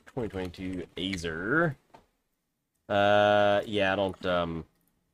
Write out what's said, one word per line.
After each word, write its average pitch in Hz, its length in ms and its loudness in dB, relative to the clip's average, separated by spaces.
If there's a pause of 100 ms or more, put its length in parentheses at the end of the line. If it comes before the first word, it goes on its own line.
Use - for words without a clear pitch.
twenty 117 220 -8
twenty-two 92 560 -8 (120)
Azer. 95 800 -2 (1120)
Uh, 104 800 4
yeah, 98 260 0
I 98 40 0
don't, 95 300 -2
um, 85 380 -2 (500)